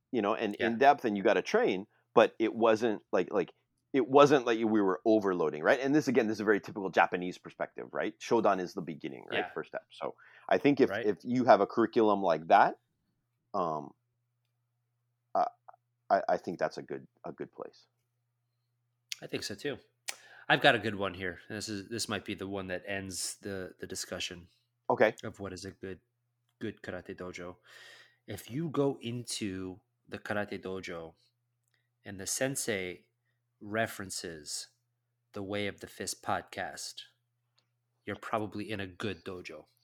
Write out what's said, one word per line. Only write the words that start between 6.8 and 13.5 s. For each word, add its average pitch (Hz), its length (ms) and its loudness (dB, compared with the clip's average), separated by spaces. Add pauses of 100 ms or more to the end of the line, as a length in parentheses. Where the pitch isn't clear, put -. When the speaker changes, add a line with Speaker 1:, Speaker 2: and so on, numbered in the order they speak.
Speaker 1:
Japanese 90 480 2
perspective, - 560 -12
right? 73 260 -4
Shodan 104 400 2
is 87 140 -6
the 98 80 -8
beginning, 73 480 -10
right? - 100 -2
Speaker 2:
Yeah. - 140 -4
Speaker 1:
First 80 160 -8
step. - 220 -10
So - 240 -10 (340)
I 95 80 4
think 143 240 4
if, 113 80 6
Speaker 2:
Right. 107 160 -2
Speaker 1:
if 104 180 0
you 123 220 0
have - 160 10
a 98 60 2
curriculum 107 540 4
like 82 260 0
that, 110 300 6 (760)